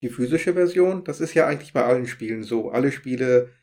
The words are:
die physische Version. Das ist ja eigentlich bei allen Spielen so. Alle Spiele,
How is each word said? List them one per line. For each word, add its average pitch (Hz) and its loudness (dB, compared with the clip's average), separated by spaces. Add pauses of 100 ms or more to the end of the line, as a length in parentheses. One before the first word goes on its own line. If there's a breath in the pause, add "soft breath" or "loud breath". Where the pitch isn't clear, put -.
die 123 -4
physische 151 -2
Version. 180 2
Das 147 -10
ist 160 -6
ja 160 4
eigentlich 147 -6
bei 127 2
allen 127 2
Spielen 113 -8
so. 113 -2
Alle 131 2
Spiele, 127 2 (140 loud breath)